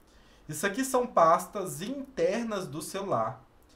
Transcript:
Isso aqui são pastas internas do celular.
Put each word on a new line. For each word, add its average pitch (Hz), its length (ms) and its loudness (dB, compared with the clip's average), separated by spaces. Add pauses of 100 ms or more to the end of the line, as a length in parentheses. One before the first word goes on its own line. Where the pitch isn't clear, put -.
(480)
Isso 156 180 -4
aqui 202 180 -2
são 247 220 0
pastas 175 720 2
internas 214 840 -2
do 147 160 -8
celular. 147 600 -4 (340)